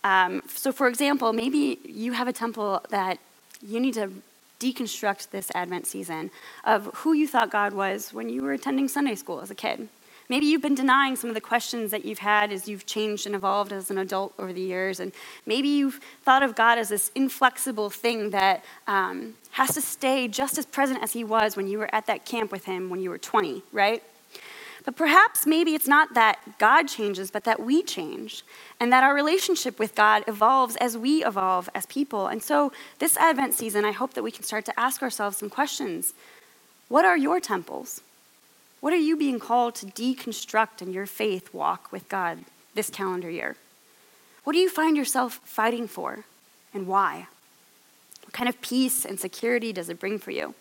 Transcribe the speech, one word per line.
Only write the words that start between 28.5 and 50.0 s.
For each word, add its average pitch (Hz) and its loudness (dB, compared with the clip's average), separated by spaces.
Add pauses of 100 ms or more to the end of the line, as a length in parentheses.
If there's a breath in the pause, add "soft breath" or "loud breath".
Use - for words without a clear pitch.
and 240 2
that 254 8
our 277 6
relationship 302 0
with 214 -2
God 214 6
evolves 226 4
as 233 0
we 285 2
evolve 185 0
as 190 -6
people. 233 -2
And 220 -4
so 294 2 (240 loud breath)
this 311 2
Advent 269 2
season, 208 0
I 214 2
hope 233 -6
that 233 -4
we 226 -4
can - -16
start 214 -6
to - -4
ask 254 -2
ourselves 208 -4
some 208 -8
questions. 196 -4 (760 loud breath)
What 311 6
are 349 6
your 311 2
temples? 196 -6 (760)
What 294 0
are 359 2
you 320 2
being 277 0
called 233 2
to 202 -12
deconstruct 220 -4
in 185 -8
your 190 -6
faith 196 -4
walk 170 -2
with 190 -14
God 175 -4 (340)
this 208 -4
calendar 180 -6
year? - -6 (880 soft breath)
What 285 -2
do 339 4
you 370 6
find 311 2
yourself 254 -2
fighting 233 -2
for, - -8 (480)
and 196 -6
why? 180 0 (960)
What - -18
kind 240 -2
of 240 -6
peace 254 0
and 196 -8
security 233 -2
does 170 -8
it 170 -8
bring 196 -4